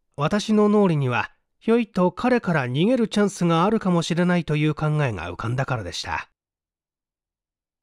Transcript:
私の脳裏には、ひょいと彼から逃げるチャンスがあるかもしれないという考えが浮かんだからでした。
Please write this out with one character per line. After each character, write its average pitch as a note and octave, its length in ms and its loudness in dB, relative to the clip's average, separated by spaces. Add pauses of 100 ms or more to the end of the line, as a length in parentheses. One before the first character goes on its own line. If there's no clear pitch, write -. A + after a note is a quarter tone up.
(160)
私 G#3 380 0
の G#3 140 4
脳 G#3 160 4
裏 E3+ 100 2
に C#3 140 0
は、 A#2+ 240 -4 (260)
ひ - 140 0
ょ A#3+ 80 4
い A3+ 80 -4
と F3+ 240 2
彼 A#3+ 280 0
か F3 120 -2
ら C#3 140 0
逃 C#3 200 0
げ B3+ 100 2
る A#3 120 0
チ G#3+ 120 -2
ャ G#3 40 4
ン G3 60 0
ス - 140 -4
が E3+ 200 2
あ G#3 60 2
る A3 100 0
か F#3+ 100 -2
も E3+ 120 2
し F3 120 -4
れ F3 100 2
な F3+ 120 2
い E3+ 80 -2
と D3+ 100 -2
い D3+ 120 0
う D3+ 100 0
考 D3+ 280 0
え B2 80 -2
が F2 200 -8
浮 F2 40 -12
か - 120 -6
ん B2 80 -2
だ C3 100 -2
か C3 100 -4
ら A2 60 -6
で E2+ 100 -10
し - 100 -10
た。 - 280 -8 (1500)